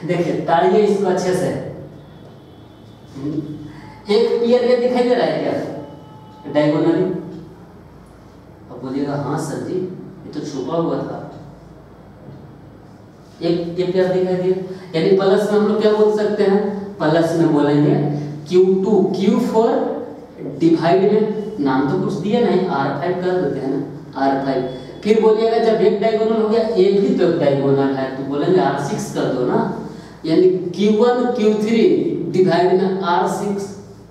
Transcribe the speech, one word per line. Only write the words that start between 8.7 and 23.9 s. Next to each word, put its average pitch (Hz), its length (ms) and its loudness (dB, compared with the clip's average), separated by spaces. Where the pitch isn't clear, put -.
अब 120 120 -16
बोलिएगा, 139 320 -4
"हाँ - 240 -4
सर - 280 -6
जी, - 60 -6
ये - 60 -16
तो 147 60 -8
छुपा 139 380 -6
हुआ 160 200 -2
था।" - 340 -10
एक, 170 380 -4
एक 180 140 -2
पेयर 185 200 0
दिखाई 180 220 0
दिया, 185 400 -2
यानी 190 180 4
प्लस 196 340 2
में 208 80 2
हम 214 80 2
लोग 214 140 0
क्या 214 100 4
बोल 214 260 4
सकते 208 260 0
हैं? 190 360 0
प्लस 165 380 2
में 160 180 2
बोलेंगे 143 680 2
क्यू 185 360 4
टू, 214 320 2
क्यू 190 240 2
फ़ोर - 600 0
डिवाइड 185 540 4
में, - 460 0
नाम 139 320 0
तो 185 140 0
कुछ - 80 -2
दिया 233 280 0
नहीं, 185 260 2
आर 143 320 -2
फ़ाइव 180 260 -4
कर 180 160 0
देते - 240 -4
हैं - 80 -2
ना, - 480 -8